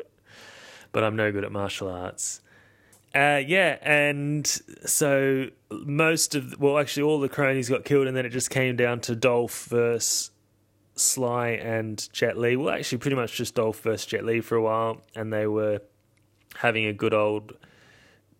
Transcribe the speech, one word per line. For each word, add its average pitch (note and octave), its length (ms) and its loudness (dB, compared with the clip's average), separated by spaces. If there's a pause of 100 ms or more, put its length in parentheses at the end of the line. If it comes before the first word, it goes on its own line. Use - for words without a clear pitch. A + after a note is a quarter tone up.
(180)
<laughs> - 760 -20
but A2 140 0
I'm G#2+ 100 0
no G#2+ 160 2
good G2+ 140 -4
at G#2 80 -8
martial G2+ 340 -6
arts. F2+ 540 -8 (720)
Uh, C#3+ 320 4
yeah, E3+ 340 2
and D3 640 0 (400)
so C3+ 640 2 (240)
most D#3 640 0
of, B2+ 240 -6
well, C#3 180 4
actually C#3+ 260 0
all D3+ 180 2
the C3+ 80 0
cronies C3+ 400 0
got B2+ 160 0
killed, C#3 220 4
and C3 100 -4
then B2+ 80 0
it A#2 60 -8
just B2+ 180 -2
came C3 260 0
down A#2+ 240 2
to A#2 160 -2
Dolph A#2+ 520 0
versus A#2 640 0 (640)
Sly A#2+ 540 0
and A2 600 -4
Jet A2+ 280 0
Li. A#2+ 160 4
Well, D#3+ 180 0
actually - 240 -2
pretty C#3 180 -2
much A#2+ 200 -2
just - 180 -6
Dolph A2 280 0
versus A2 260 -2
Jet G2+ 180 -4
Li A#2 160 2
for A#2+ 140 -2
a A2+ 80 2
while, A2 380 0 (140)
and A2 160 -6
they G#2+ 140 0
were G#2+ 360 0 (760)
having A2 320 0
a G#2+ 60 0
good G#2+ 200 0
old G#2+ 400 0 (880)